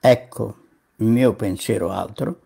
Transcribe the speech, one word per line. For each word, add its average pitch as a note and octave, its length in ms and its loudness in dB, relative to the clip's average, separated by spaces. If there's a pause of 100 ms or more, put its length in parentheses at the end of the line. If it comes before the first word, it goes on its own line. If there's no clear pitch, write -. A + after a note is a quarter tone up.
ecco A#2 560 0 (400)
il A2 100 0
mio A#2+ 280 4
pensiero G2 560 -4
altro G#2+ 560 -6